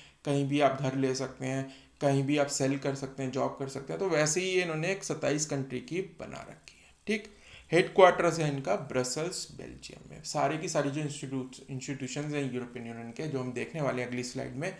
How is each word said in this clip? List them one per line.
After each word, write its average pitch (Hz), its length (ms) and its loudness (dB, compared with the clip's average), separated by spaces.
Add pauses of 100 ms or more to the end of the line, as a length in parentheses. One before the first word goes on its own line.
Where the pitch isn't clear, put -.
(260)
कहीं 139 220 2
भी 143 140 2
आप 131 200 6
घर 131 140 0
ले 131 200 2
सकते 131 300 -6
हैं, 135 300 -4 (260)
कहीं 139 220 4
भी 143 140 2
आप 143 100 4
सेल 139 300 2
कर 135 180 -2
सकते 135 280 -6
हैं, 131 80 -2
जॉब 131 280 0
कर 135 80 -4
सकते 135 260 -8
हैं। 165 60 -4
तो 190 100 0
वैसे 151 320 4
ही 185 200 4
इन्होंने 165 300 0
एक 196 120 -2
सत्ताईस 147 420 0
कंट्री 135 340 -4
की 170 220 -6
बना - 360 -10
रखी - 400 -16 (100)
है, - 80 -20 (120)
ठीक। 214 260 -2 (380)
हेडक्वार्टर्स 175 680 8
है 147 140 2
इनका 143 220 0
ब्रसल्स, 151 760 -2
बेल्जियम - 600 -14
में। - 120 -16
सारे 147 340 0
की 175 120 -4
सारी 143 220 2
जो 151 100 -2
इंस्टीट्यूट, 135 500 -4 (180)
इंस्टीट्यूशंस 139 640 -6
हैं 139 200 -2
यूरोपियन 120 340 -6
यूनियन 117 240 -10
के, 156 160 -6
जो 135 120 -2
हम 127 140 -4
देखने 120 280 -4
वाले 123 200 0
हैं 123 80 -4
अगली 123 140 -4
स्लाइड 123 320 -6
में, 180 240 -6